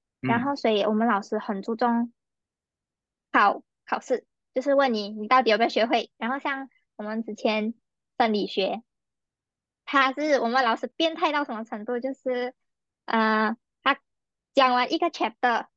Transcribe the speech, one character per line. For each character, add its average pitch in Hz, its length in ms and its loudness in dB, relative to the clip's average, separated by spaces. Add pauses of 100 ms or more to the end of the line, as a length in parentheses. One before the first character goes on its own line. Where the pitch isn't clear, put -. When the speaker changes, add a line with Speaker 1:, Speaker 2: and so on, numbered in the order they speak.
(200)
Speaker 1:
嗯。 - 80 -4
Speaker 2:
然 233 140 0
后 285 140 -2
所 240 140 0
以 208 120 2
我 214 100 0
们 220 140 0
老 208 160 0
师 214 160 -6
很 196 240 -6
注 226 140 -6
重 233 360 0 (1160)
考， 208 320 2 (240)
考 - 140 -4
试， - 260 -4 (260)
就 262 100 -4
是 277 120 0
问 269 180 4
你， 208 180 -4
你 214 180 -10
到 254 140 6
底 220 100 2
有 202 60 4
没 226 60 2
有 233 60 2
学 226 160 2
会。 233 300 0
然 226 120 -6
后 269 120 -4
像 269 280 -6 (280)
我 214 80 -12
们 220 180 -6
之 220 140 -10
前 214 360 -2 (460)
生 226 140 2
理 196 160 0
学， 196 340 -2 (1000)
他 269 280 0
是 294 280 0
我 233 80 0
们 254 160 2
老 226 100 2
师 240 140 -4
变 320 260 -2
态 320 160 0
到 294 140 0
什 269 100 -6
么 214 80 -8
程 220 220 -12
度， 240 160 -4
就 262 140 -4
是， 247 380 -4 (520)
呃， 220 520 4 (260)
他 269 180 0 (540)
讲 254 200 4
完 247 180 0
一 320 60 0
个 339 100 0
chapter 233 580 -2 (100)